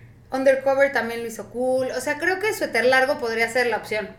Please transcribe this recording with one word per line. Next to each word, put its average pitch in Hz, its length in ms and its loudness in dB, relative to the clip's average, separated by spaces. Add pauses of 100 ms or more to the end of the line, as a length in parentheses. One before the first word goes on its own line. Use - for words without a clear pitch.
(320)
Undercover 269 600 4
también 233 280 -2
lo 233 80 -8
hizo 220 220 -12
cool. 254 360 0 (100)
O 247 40 -4
sea, 294 180 -4
creo 370 220 0
que 415 120 0
suéter 240 340 -2
largo 262 340 4
podría 226 280 -2
ser 247 200 0
la 214 80 0
opción. 208 320 -6 (100)